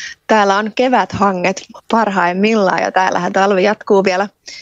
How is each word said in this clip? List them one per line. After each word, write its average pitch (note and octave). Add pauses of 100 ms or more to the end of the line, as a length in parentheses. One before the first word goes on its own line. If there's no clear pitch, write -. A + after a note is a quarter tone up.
(280)
täällä G3+
on G#3+
keväthanget G3+ (300)
parhaimmillaan G3
ja G3
täällähän F#3
talvi F#3+
jatkuu G3+
vielä F#3+ (320)